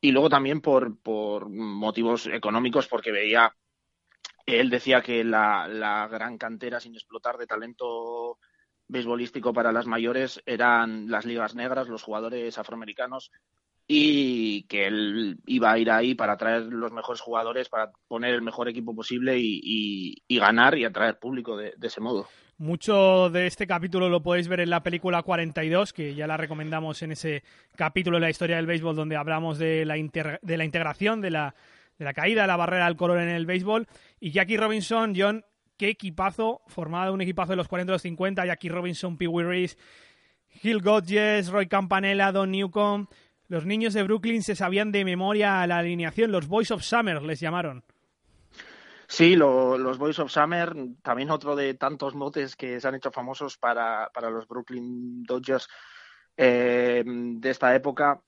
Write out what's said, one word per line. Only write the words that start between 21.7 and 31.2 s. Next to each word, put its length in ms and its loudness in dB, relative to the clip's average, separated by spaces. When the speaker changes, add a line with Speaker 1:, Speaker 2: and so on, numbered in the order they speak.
Speaker 1:
de 100 -10
ese 140 -8
modo. 260 -4
Speaker 2:
Mucho 720 4
de 160 0
este 200 -4
capítulo 420 0
lo 140 4
podéis 240 0
ver 140 0
en 100 0
la 120 0
película 400 0
cuarenta 420 -2
y 40 0
dos, 240 2
que 220 -8
ya 140 -6
la 80 -2
recomendamos 680 -6
en 100 -8
ese 300 -6
capítulo 400 0
de 60 4
la 80 2
historia 260 0
del 100 -2
béisbol 280 0
donde 220 -2
hablamos 420 -2
de 260 0
la 140 -2
inter-, 420 -4
de 160 -4
la 80 0
integración, 560 -2